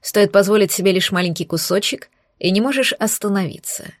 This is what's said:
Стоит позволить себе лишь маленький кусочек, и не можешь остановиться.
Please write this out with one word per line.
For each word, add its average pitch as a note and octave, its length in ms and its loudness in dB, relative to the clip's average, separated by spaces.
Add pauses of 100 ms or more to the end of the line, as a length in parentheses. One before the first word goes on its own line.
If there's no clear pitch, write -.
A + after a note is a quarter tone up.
Стоит G#3 300 2
позволить G3 400 4
себе F#3+ 220 2
лишь F3+ 180 0
маленький F3 340 -2
кусочек, - 640 -4 (280)
и F3+ 120 0
не F#3+ 100 2
можешь C4 320 0
остановиться. - 1080 -4